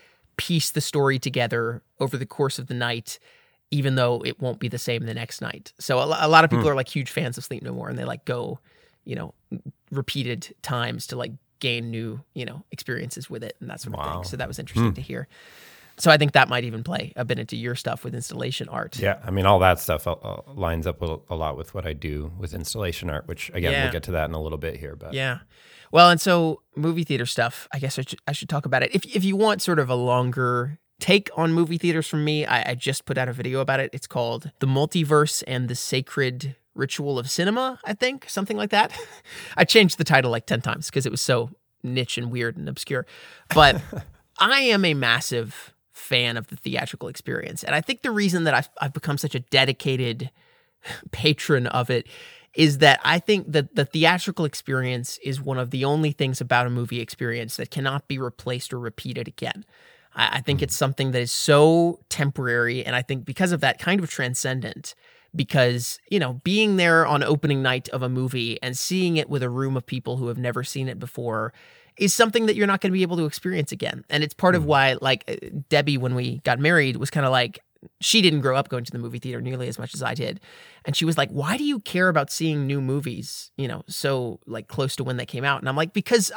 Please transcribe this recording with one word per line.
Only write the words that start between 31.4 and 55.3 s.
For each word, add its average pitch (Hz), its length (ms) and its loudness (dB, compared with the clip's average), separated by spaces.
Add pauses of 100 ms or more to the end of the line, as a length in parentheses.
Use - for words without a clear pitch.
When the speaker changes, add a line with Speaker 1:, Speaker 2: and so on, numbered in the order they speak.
Speaker 1:
movie 165 260 2
theaters 160 280 0
from 151 160 -2
me, 151 220 0
I, 120 260 0
I 123 40 -4
just 135 300 -4
put 135 120 -4
out 127 120 0
a 127 40 -4
video 131 280 -4
about 135 180 0
it. 135 140 -4
It's - 120 -12
called 117 540 -4
The 139 80 0
Multiverse 151 800 2
and 127 220 -2
the 123 60 -4
Sacred 131 800 -2 (200)
Ritual 139 420 -4
of 120 140 -4
Cinema, 233 540 -2
I 214 80 -4
think, 254 360 -4
something 196 280 -4
like 208 120 -2
that. 208 220 2 (340)
<laughs> - 320 -16
I 185 80 10
changed 202 320 6
the 165 60 0
title, 135 260 6
like, 117 160 -2
ten 127 160 0
times - 300 -4
'cause 135 160 0
it - 40 -4
was - 100 -4
so 123 280 2 (320)
niche 127 380 -4
and 120 100 -6
weird 117 280 -4
and 147 120 -8
obscure. 131 380 -6 (480)
But 147 260 8 (280)
<laughs> - 280 -20
I 247 220 4
am 214 260 4
a 160 80 4
massive 120 800 -2 (180)
fan 120 460 0
of 110 100 -6
the - 80 -16
theatrical - 540 -6
experience. - 540 -8
And - 100 -4
I 156 80 2
think 247 220 -6
the 262 80 -2
reason 196 320 2
that 151 100 2
I've, 127 160 2 (100)
I've 139 140 -4
become 147 240 -4
such 143 160 -4
a 131 60 -4
dedicated 131 880 0 (540)
<laughs> - 280 -14
patron 139 560 2
of 123 220 0
it 123 180 -2 (460)
is 147 260 6
that 143 240 8
I 165 160 4
think 185 320 0
that 147 240 0
the 143 100 2
theatrical 170 600 2
experience 127 800 -4
is 139 180 -4